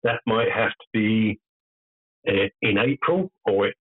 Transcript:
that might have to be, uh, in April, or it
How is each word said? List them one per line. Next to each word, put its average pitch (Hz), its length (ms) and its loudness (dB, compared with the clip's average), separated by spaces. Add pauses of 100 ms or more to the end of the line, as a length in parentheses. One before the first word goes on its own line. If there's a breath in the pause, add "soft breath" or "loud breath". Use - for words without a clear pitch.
that 117 220 -2
might 117 240 2
have 110 220 -2
to - 220 -16
be, 110 460 0 (880)
uh, 98 200 0 (140)
in 101 160 0
April, 160 540 0 (140)
or 98 220 2
it - 80 -4 (120)